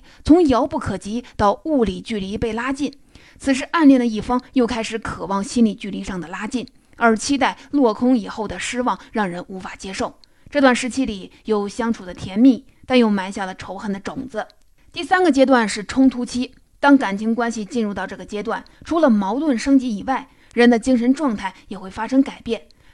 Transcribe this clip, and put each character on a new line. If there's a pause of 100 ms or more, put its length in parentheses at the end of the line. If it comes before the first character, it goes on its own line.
(240)
从
遥
不
可
及 (100)
到
物
理
距
离
被
拉
近。 (400)
此
时
暗
恋
的
一
方 (120)
又
开
始
渴
望
心
理
距
离
上
的
拉
近， (280)
而
期
待 (140)
落
空
以
后
的
失
望 (140)
让
人
无
法
接
受。 (320)
这
段
时
期
里 (140)
有
相
处
的
甜
蜜， (220)
但
又
埋
下
了
仇
恨
的
种
子。 (440)
第
三
个
阶
段
是
冲
突
期， (240)
当
感
情
关
系
进
入
到
这
个
阶
段， (180)
除
了
矛
盾
升
级
以
外， (260)
人
的
精
神
状
态 (140)
也
会
发
生
改
变， (260)